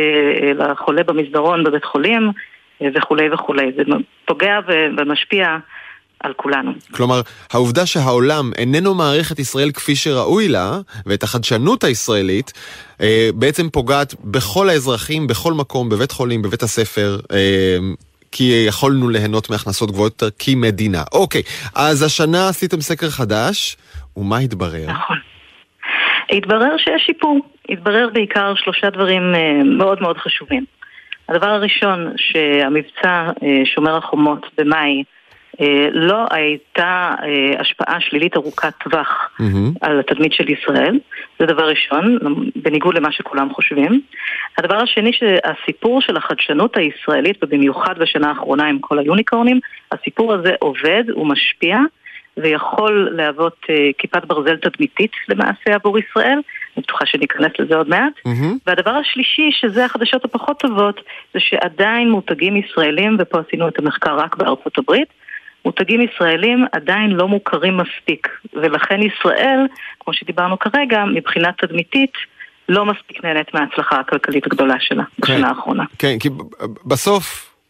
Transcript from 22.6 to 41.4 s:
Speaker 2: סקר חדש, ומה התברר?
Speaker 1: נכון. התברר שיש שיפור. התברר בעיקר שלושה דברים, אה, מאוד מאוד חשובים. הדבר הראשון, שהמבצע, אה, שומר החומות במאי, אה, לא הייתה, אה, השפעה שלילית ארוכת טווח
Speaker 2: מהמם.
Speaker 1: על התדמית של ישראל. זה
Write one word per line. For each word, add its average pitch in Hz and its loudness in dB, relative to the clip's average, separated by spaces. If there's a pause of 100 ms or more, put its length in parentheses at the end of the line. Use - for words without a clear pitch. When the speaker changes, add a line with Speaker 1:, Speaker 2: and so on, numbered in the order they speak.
Speaker 2:
סקר 160 -4
חדש, 127 -2 (400)
ומה 101 -2
התברר? 90 -4
Speaker 1:
נכון. - -6 (1120)
התברר 214 0
שיש 311 0
שיפור. 311 2 (300)
התברר 208 0
בעיקר 202 0
שלושה 196 -2
דברים, 185 0
אה, 151 2
מאוד 190 2
מאוד 170 0
חשובים. 139 -4 (640)
הדבר 170 0
הראשון, 202 0
שהמבצע, 151 0 (120)
אה, 139 4
שומר 156 0
החומות 151 0 (120)
במאי, 147 0 (580)
אה, 143 4
לא 196 2
הייתה, 165 -2
אה, 139 0
השפעה - -2
שלילית 165 0
ארוכת 151 -4 (100)
טווח - -2 (100)
Speaker 2:
מהמם. 104 2 (100)
Speaker 1:
על 147 2
התדמית 147 0
של - 0
ישראל. 143 0 (400)
זה 165 4